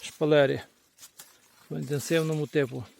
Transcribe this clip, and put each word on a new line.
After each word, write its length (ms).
шпалері 580
по 100
інтенсивному 680
типу. 380